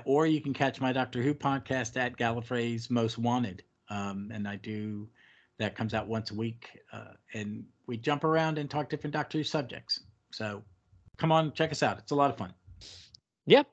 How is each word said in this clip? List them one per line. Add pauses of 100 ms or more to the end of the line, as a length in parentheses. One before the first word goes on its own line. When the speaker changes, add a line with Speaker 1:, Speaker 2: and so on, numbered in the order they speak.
Speaker 1:
or
you
can
catch
my
Doctor
Who
podcast
at
Gallifrey's
Most
Wanted. (260)
Um,
and
I
do, (520)
that
comes
out
once
a
week. (120)
Uh, (240)
and (220)
we
jump
around
and
talk
different
Doctor
Who
subjects. (300)
So (540)
come
on,
check
us
out.
It's
a
lot
of
fun. (920)
Speaker 2:
Yep,